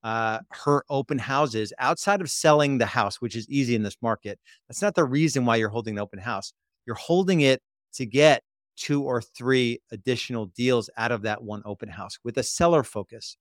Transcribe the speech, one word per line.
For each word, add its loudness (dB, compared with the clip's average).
uh, -2
her 0
open -4
houses -2
outside 0
of -6
selling 4
the 4
house, -2
which -6
is -8
easy 2
in 0
this -6
market. -4
That's -10
not 0
the 4
reason 2
why 4
you're 0
holding -6
an -6
open -10
house. -8
You're -8
holding 2
it 4
to -6
get 6
two -2
or -2
three 0
additional -4
deals 0
out -2
of -2
that -4
one -10
open -12
house -14
with -6
a -2
seller 2
focus. -12